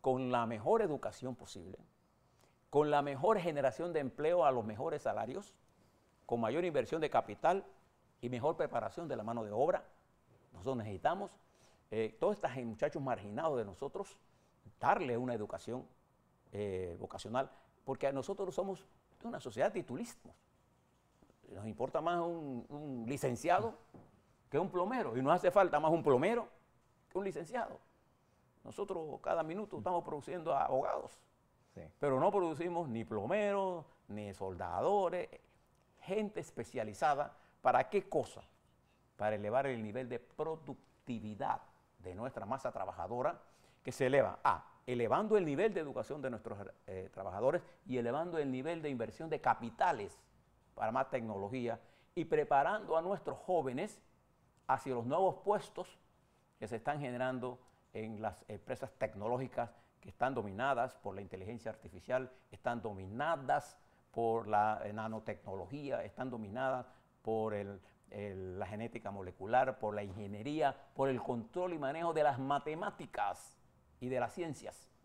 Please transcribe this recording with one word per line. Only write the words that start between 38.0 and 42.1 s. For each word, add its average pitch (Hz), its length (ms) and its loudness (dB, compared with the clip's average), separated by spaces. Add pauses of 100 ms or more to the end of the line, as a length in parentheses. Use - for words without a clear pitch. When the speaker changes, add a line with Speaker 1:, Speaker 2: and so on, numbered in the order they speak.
Speaker 1:
cosa? - 340 -2 (760)
Para 107 180 2
elevar 110 320 0
el 117 160 -2
nivel 117 240 -6
de 120 120 -6
productividad 131 1400 -6 (380)
de 90 160 -10